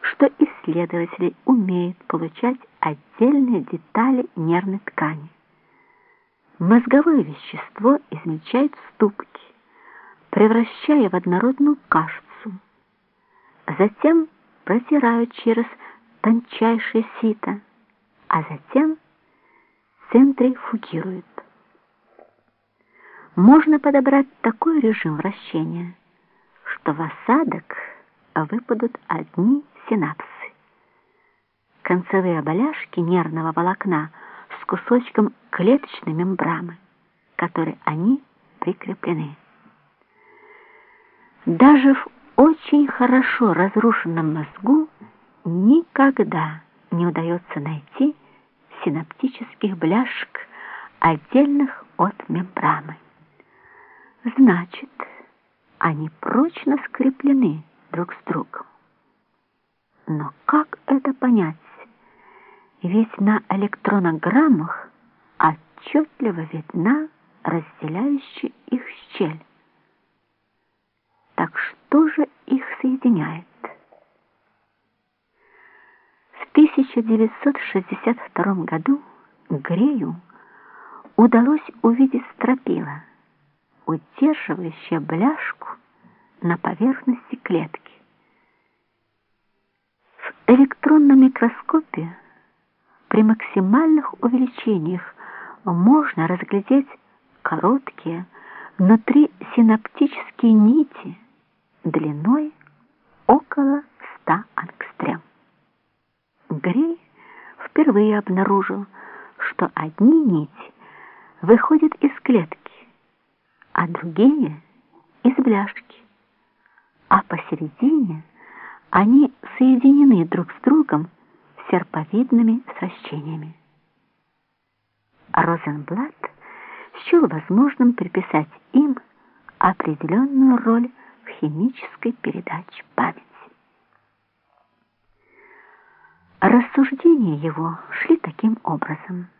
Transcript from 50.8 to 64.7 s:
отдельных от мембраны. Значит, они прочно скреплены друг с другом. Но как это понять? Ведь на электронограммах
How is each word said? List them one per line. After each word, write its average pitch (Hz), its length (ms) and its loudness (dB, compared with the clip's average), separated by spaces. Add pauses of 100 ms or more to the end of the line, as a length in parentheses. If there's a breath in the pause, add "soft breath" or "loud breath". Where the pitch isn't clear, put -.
отдельных 269 840 0 (120)
от - 320 -4
мембраны. 156 680 -6 (1400 soft breath)
Значит, 185 520 2 (880)
они 156 320 -4 (100)
прочно 285 640 -2
скреплены 262 760 -2 (300)
друг 175 220 -8
с - 120 -20
другом. - 400 -10 (1400)
Но 151 260 -8 (120)
как 302 420 -2
это 269 260 -2
понять? 214 420 0 (1300 soft breath)
Ведь 214 380 -2
на 214 300 0
электронограммах 196 1400 0 (480)